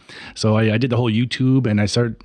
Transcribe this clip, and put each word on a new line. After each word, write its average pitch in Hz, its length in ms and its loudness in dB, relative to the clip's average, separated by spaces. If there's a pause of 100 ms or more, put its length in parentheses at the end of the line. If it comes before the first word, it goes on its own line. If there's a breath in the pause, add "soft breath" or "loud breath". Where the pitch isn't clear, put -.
(340 loud breath)
So 107 220 2
I, 110 180 2
I 110 40 0
did 127 120 0
the 117 60 0
whole 120 140 0
YouTube 127 560 0
and 104 140 0
I 104 60 2
started, 117 380 -2